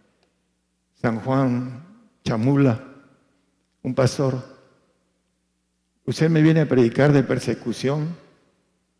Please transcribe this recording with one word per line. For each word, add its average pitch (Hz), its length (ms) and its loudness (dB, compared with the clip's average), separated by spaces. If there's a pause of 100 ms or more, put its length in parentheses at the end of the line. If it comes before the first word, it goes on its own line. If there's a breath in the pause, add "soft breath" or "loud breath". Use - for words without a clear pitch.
(960)
San 113 260 -4
Juan 127 640 -4 (400)
Chamula, 123 600 0 (1000)
un 127 120 -6
pastor. 127 480 -2 (1600)
"¿Usted 156 240 0
me 156 120 2
viene 160 180 4
a 143 80 0
predicar 127 440 4
de 139 100 6
persecución?". 131 840 -4 (920)